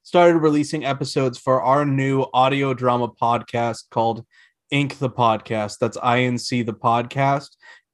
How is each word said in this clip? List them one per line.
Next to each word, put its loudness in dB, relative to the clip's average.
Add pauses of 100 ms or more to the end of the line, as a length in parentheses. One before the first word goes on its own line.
started 6
releasing 0
episodes -2
for 0
our 2
new 0
audio 2
drama 0
podcast -4
called -2 (460)
Ink -2
the -2
Podcast. -2
That's -2
I 2
N 0
C -4
the -6
Podcast. -2 (380)